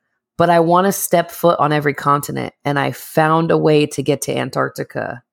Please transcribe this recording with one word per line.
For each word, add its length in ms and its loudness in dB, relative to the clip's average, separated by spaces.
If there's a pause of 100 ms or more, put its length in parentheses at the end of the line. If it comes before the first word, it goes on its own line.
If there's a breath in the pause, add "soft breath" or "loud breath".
(360)
but 140 2
I 100 4
wanna 320 4
step 380 0
foot 300 2
on 120 2
every 220 0
continent, 600 -2 (100)
and 140 -2
I 140 -2
found 580 0
a 80 2
way 280 4
to 160 -6
get 200 -2
to 140 -4
Antarctica. 840 -6 (100)